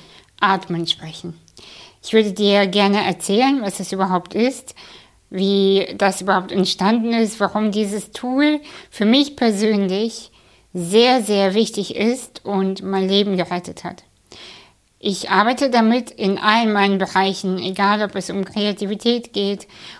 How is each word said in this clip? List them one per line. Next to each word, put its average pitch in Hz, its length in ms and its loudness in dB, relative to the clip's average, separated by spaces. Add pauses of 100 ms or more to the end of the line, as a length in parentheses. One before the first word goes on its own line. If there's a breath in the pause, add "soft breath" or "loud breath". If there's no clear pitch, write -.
(400 loud breath)
Atmen 175 460 0
sprechen. 160 500 -8 (680 loud breath)
Ich - 100 -6
würde 214 200 4
dir 202 340 2
gerne 196 360 2
erzählen, 226 600 0
was 202 160 -6
es 190 120 -10
überhaupt 185 440 -2
ist, 247 400 -2 (560 loud breath)
wie 196 560 2 (100)
das 196 240 0
überhaupt 190 300 0
entstanden 220 640 0
ist, 226 260 0
warum 214 320 0
dieses 202 400 -4
Tool 294 480 0 (320 loud breath)
für - 140 -2
mich 277 300 4
persönlich 214 960 0 (420 soft breath)
sehr, 220 520 4
sehr 196 320 2
wichtig 220 400 -2
ist 240 500 -4
und 190 380 -2
mein 190 260 -2
Leben 196 280 2
gerettet 175 460 -6
hat. 180 200 -12 (1000 loud breath)
Ich - 280 -4
arbeite 233 400 2
damit 233 400 2
in 202 260 -2
all 220 300 2
meinen 196 320 2
Bereichen, 190 580 -2
egal 202 460 0
ob 202 120 -6
es 190 140 -6
um 190 160 -4
Kreativität 208 880 -2
geht, 202 340 -4 (320 loud breath)